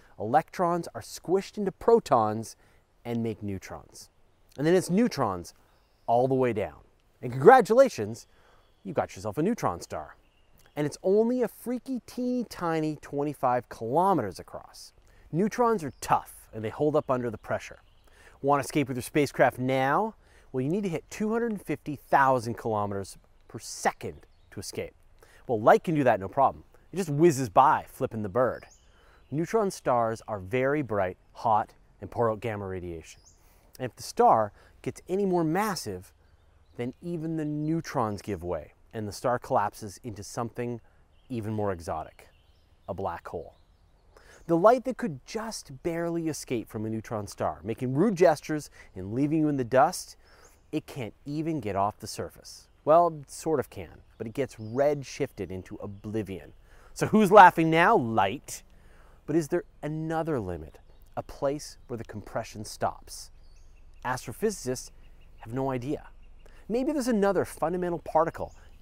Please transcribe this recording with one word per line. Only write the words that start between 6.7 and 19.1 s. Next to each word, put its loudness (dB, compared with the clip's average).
And -8
congratulations, 6
you -12
got -2
yourself -8
a -2
neutron -2
star. -10
And -2
it's -6
only 2
a -2
freaky -8
teeny -4
tiny -2
twenty-five -2
kilometers 0
across. -18
Neutrons 0
are -8
tough -2
and -8
they -4
hold 0
up -2
under 0
the -10
pressure. -8
Want 4
to -4
escape 0
with -4
your -6
spacecraft 2